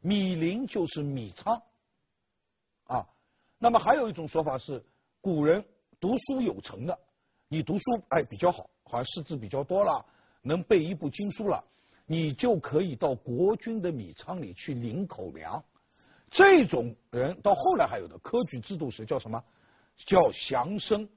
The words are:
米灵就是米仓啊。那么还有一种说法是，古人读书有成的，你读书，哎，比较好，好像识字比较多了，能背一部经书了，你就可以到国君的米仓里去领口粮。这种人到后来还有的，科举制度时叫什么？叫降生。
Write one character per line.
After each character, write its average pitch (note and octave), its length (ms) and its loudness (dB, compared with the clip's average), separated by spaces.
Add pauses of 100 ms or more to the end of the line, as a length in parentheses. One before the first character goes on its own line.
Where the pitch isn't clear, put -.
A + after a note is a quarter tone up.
米 F#3+ 340 0
灵 F3+ 320 -2
就 F3+ 200 -2
是 D3+ 160 -6
米 C3+ 280 -6
仓 A3+ 320 -4 (1200)
啊。 A#2+ 240 -6 (500)
那 A#3 120 4
么 A#3 80 6
还 G#3+ 160 6
有 C4 140 0
一 G3+ 40 -6
种 D#3 160 -8
说 D#3+ 140 0
法 C#3 160 -2
是， B2+ 260 -8 (360)
古 D#3+ 240 2
人 E3 200 4 (340)
读 G#3 200 0
书 C4 220 -4
有 C3+ 200 -2
成 G2 260 -12
的， - 120 -6 (500)
你 D#3 140 -2
读 F#3+ 160 -2
书， - 60 -6 (240)
哎， - 140 2
比 - 140 -8
较 F3 160 2
好， - 160 -10 (160)
好 A#2+ 180 -4
像 - 40 -4
识 - 160 -8
字 D3 140 -8
比 A2 120 -10
较 C#3 160 -4
多 F#3+ 200 0
了， D#3 200 0 (380)
能 E3 220 -2
背 F#3 180 6
一 F3 120 -4
部 D3+ 140 -6
经 G3+ 240 -6
书 G#3 160 -4
了， C3 160 -2 (400)
你 D#3+ 300 -2
就 A#3 240 2
可 D3+ 240 0
以 E3+ 120 -4
到 C#3 200 0
国 D#3 420 0
君 A3+ 240 -6
的 F3 100 -2
米 G#2 220 -8
仓 F3+ 300 -10
里 F#2+ 100 -12
去 C3+ 220 -8
领 B2 320 -4
口 F2+ 240 -10
粮。 E2 340 -10 (680)
这 F#4 360 8
种 A#2+ 280 -2 (160)
人 C#3 300 -2
到 G3+ 140 4
后 F#3 220 2
来 D#3+ 100 2
还 - 120 -6
有 F2 80 -8
的， - 120 -18
科 A#3+ 260 -2
举 B2+ 160 -10
制 G3 160 -10
度 D3 140 -6
时 A2 160 -12
叫 C3+ 120 -2
什 A2+ 120 -10
么？ A2+ 120 -6 (540)
叫 E3+ 360 4
降 C3+ 460 -2
生。 G#3+ 380 -2